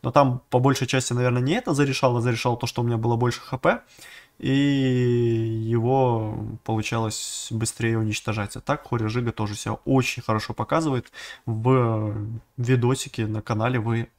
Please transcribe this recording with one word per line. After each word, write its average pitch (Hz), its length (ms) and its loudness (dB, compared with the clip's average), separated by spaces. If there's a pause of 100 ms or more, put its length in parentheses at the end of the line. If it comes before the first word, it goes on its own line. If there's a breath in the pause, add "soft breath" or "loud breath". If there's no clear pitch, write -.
Но 123 100 -4
там, 135 380 4
по - 80 2
большей 131 300 2
части, 127 260 0
наверное, 123 300 0
не 139 100 2
это 202 220 0
зарешало, 135 440 2
зарешало 117 380 0
то, - 80 -4
что - 160 -4
у 120 40 0
меня 117 120 0
было 117 180 2
больше 120 240 0
Х - 200 -8
П. 202 240 0 (560 loud breath)
И 135 120 -2
его 120 1900 2 (260)
получалось 110 880 -4
быстрее 113 480 -2
уничтожать. 107 580 -4
А 117 60 -12
так - 260 -6
Хори 113 200 -2
Жига 120 240 -2
тоже 104 240 -4
себя - 300 -6
очень 131 360 2
хорошо 110 320 -2
показывает. 139 580 -2 (360 loud breath)
В 113 680 2 (400)
видосике 120 680 0
на 107 160 -4
канале 117 380 0
вы 113 400 -2